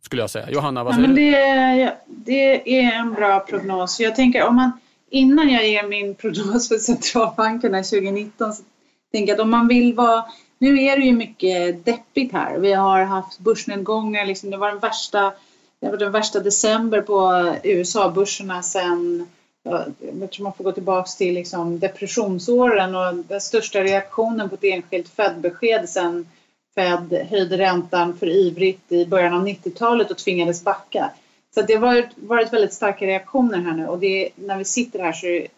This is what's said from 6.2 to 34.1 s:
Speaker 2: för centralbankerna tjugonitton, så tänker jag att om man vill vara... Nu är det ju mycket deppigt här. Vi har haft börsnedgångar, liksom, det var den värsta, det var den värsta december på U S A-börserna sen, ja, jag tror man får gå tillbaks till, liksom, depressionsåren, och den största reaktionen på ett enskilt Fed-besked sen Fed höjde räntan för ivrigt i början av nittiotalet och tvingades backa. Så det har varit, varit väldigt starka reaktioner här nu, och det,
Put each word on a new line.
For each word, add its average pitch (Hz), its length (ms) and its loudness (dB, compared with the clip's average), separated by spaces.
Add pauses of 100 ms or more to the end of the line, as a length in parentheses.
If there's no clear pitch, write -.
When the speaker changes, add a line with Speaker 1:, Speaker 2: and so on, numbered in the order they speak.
Speaker 2:
för 233 100 0
centralbankerna 220 1040 0
tjugonitton, 208 680 -4
så - 100 -16 (480)
tänker 208 200 0
jag 202 40 2
att 214 80 0
om 220 60 2
man 233 180 4
vill 240 260 6
vara... 226 320 2 (340)
Nu 269 220 6
är 277 160 4
det 277 80 2
ju 254 80 6
mycket 180 720 0
deppigt 247 480 -2
här. 156 240 -4
Vi 196 160 2
har 190 300 4
haft 190 360 -4
börsnedgångar, 208 840 -2
liksom, 196 240 -6
det 196 80 -8
var 202 120 0
den 208 100 -8
värsta, 202 540 -2 (480)
det - 80 -4
var 202 80 -4
den 202 140 -2
värsta 214 280 -2
december 214 640 0
på 185 480 2 (140)
U 185 180 2
S 180 140 -4
A-börserna 190 680 -2
sen, 175 640 -4 (360)
ja, - 220 -4 (340)
jag 190 120 -10
tror 196 120 -12
man 196 100 -8
får - 100 -14
gå 190 80 -2
tillbaks 185 440 -4
till, 180 180 -2
liksom, 170 460 -6
depressionsåren, 196 1160 0
och 185 200 -2
den 175 260 -8
största 208 420 -2
reaktionen 202 680 -2
på 196 60 -10
ett - 80 -12
enskilt 185 460 -2
Fed-besked 175 800 -2
sen 175 380 -4 (480)
Fed 175 540 -2
höjde 185 280 0
räntan 180 600 0
för 202 100 -4
ivrigt 185 640 0
i 175 140 2
början 175 280 2
av 180 100 2
nittiotalet 202 680 -2
och - 60 -8
tvingades 170 460 -2
backa. - 480 -4 (440)
Så 214 60 2
det 214 120 2
har 214 80 4
varit, 240 340 2
varit 226 380 0
väldigt 220 200 2
starka 202 320 -4
reaktioner 190 520 0
här 175 160 -4
nu, 160 140 -6
och 175 120 -6
det, 190 360 -2